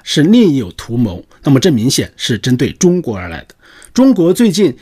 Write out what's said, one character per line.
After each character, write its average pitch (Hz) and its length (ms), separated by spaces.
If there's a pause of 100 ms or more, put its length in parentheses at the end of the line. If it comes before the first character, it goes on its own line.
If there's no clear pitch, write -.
是 - 200
另 196 340
有 98 160
图 - 240
谋， 98 260 (200)
那 147 60
么 139 80
这 185 140
明 120 180
显 127 280
是 113 200
针 123 200
对 127 160
中 180 280
国 107 160
而 90 120
来 82 180
的。 - 80 (380)
中 262 200
国 175 200
最 233 160
近 165 320